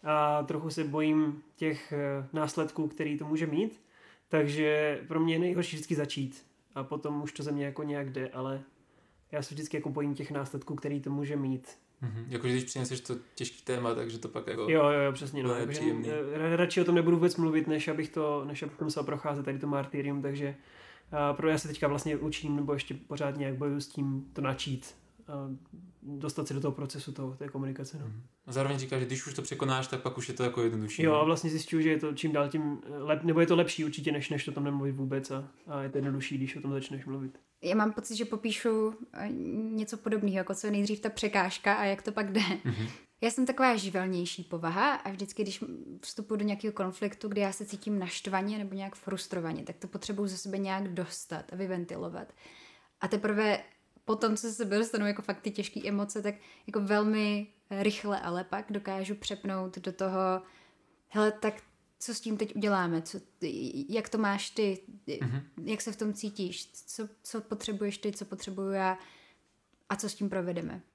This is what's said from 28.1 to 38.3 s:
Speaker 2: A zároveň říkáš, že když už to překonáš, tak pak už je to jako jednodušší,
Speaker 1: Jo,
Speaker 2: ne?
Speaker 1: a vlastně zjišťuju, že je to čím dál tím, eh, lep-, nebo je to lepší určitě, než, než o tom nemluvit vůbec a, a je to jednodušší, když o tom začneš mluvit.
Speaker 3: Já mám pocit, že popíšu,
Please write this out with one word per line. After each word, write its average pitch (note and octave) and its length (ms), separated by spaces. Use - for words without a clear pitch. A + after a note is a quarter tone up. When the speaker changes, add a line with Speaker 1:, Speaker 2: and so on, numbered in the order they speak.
Speaker 2:
A C3 60
zároveň C3+ 260
říkáš, C3 220
že B2+ 60
když C3 200
už - 80
to - 80
překonáš, C3 440
tak C3 160
pak B2+ 160
už A#2+ 100
je B2+ 60
to - 80
jako A#2+ 200
jednodušší, A2 400
Speaker 1:
Jo, D#3+ 100
Speaker 2:
ne? D3+ 60
Speaker 1:
a D3+ 60
vlastně D#3+ 260
zjišťuju, D#3 320
že D#3 80
je D#3 80
to D3+ 160
čím D#3 180
dál C#3+ 160
tím, D3 380
eh, - 120
lep-, D3+ 260
nebo E3 160
je E3+ 60
to E3+ 100
lepší E3+ 280
určitě, D3+ 280
než, C#3+ 180
než C#3+ 180
o C#3 40
tom C#3+ 120
nemluvit C#3 280
vůbec C3+ 380
a, C3+ 180
a C#3+ 160
je C3+ 60
to C#3 100
jednodušší, C#3 380
když C3+ 200
o D3 40
tom C#3 120
začneš C3+ 340
mluvit. C3+ 320
Speaker 3:
Já F3+ 140
mám G#3+ 160
pocit, A3 240
že A#3 80
popíšu, A3 720